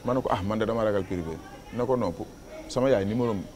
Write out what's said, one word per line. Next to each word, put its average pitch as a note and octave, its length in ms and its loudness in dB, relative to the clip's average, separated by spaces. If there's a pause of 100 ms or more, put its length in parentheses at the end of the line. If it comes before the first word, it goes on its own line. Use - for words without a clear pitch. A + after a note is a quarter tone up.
Ma B2 100 2
ne C3 60 4
ko, - 100 -4
"Ah, G#2 120 2
man G#2 160 0
de A2 80 4
dama A2+ 180 2
ragal G2+ 200 2
privé." F2 320 -4 (360)
Ne A#2 120 0
ko, B2+ 120 2
"Non, G#2+ 160 0
pour G#2+ 140 -8 (420)
sama C3 220 2
yaay G#2 140 6
numéro A#2 260 2
am G2 120 -2 (140)